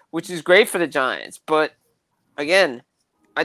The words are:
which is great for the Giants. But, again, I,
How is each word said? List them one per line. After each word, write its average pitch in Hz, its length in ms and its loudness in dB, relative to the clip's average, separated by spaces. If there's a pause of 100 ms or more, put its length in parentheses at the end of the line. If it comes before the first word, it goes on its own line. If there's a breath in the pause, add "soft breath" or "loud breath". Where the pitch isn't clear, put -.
which 165 200 -10
is 175 120 -8
great 196 260 4
for 190 120 -6
the 165 80 -2
Giants. 117 580 -6
But, 156 280 -2 (640)
again, 147 460 0 (560)
I, 160 80 0